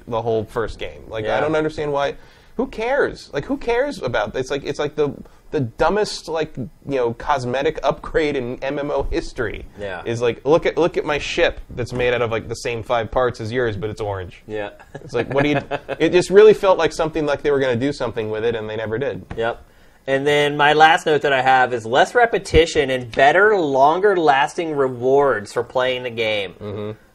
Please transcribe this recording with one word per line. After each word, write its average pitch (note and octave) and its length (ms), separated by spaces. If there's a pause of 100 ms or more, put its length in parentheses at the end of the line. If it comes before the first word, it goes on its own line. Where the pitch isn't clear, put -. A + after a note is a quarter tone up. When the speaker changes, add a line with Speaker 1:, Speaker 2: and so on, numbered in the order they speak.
Speaker 1:
the A2+ 160
whole A2+ 220
first A2 340
game. D2+ 280
Like, A2 180
Speaker 2:
Yeah. A#2+ 120
Speaker 1:
I - 20
don't D3+ 160
understand D#3 380
why. C#3+ 220 (420)
Who A#3+ 80
cares? A3+ 680
Like, C#3+ 140
who C#4 120
cares A#3+ 440
about, A#2 340
it's C3 140
like, C#3+ 140
it's - 160
like D3 160
the, D3 180 (360)
the D3+ 100
dumbest, E3+ 680
like, D#3+ 300
you F3 120 (260)
know, A#2+ 180
cosmetic C3+ 680
upgrade D3+ 520
in B2+ 280
M C#3 160
M C#3+ 120
O C#3 200
history. - 540 (140)
Speaker 2:
Yeah. F#2+ 240
Speaker 1:
Is A#2 160
like, A#2+ 260
"Look E3 200
at, F#3 140
look E3 180
at - 80
my D3 140
ship - 400 (100)
that's B2 240
made B2 200
out A#2+ 100
of, A2+ 80
like, A2 160
the A2+ 80
same A#2 260
five A2+ 300
parts B2+ 280
as A2 120
yours, A#2 260
but G#2+ 140
it's G#2 100
orange." G2 460
Speaker 2:
Yeah. G#2+ 220 (340)
Speaker 1:
It's - 100
like, B2 180
what C#3 120
do D3 60
you, C#3 120 (180)
Speaker 2:
<laughs> - 200
Speaker 1:
it D#3+ 100
just F3 220
really G#3 240
felt F#3+ 240
like D#3+ 120
something, D#3+ 360
like C#3+ 160
they D3 80
were C#3 80
gonna C3 160
do C3+ 180
something A2+ 380
with A2 140
it, A#2 100
and G#2+ 120
they G#2+ 80
never A2 220
did. B2+ 280 (120)
Speaker 2:
Yep. A2+ 260 (440)
And C3+ 180
then D3 320
my D3 160
last D#3+ 320
note D3+ 160
that C#3+ 120
I B2+ 100
have B2+ 280
is A#2 140
less C#3+ 300
repetition E3 760
and B2+ 220
better, F3+ 440
longer-lasting D#3 1200
rewards C3 760
for A#2+ 100
playing B2+ 400
the B2+ 60
game. G#2+ 500
Speaker 1:
Mm-hmm. G#2 320 (240)